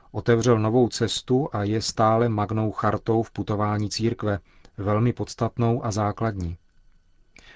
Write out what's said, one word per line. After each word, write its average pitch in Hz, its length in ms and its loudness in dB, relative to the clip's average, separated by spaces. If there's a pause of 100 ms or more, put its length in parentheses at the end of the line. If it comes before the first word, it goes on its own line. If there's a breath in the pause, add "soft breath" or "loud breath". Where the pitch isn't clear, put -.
(100)
Otevřel 113 480 2
novou 110 300 4
cestu 127 640 -2
a 104 120 -2
je 107 180 0
stále 113 460 2
magnou 107 440 -2
chartou 110 500 0
v - 80 -8
putování 104 600 -2
církve, 110 480 -2 (400 soft breath)
velmi 107 340 2
podstatnou 117 720 -2
a 117 60 -4
základní. 101 680 -4 (1000 loud breath)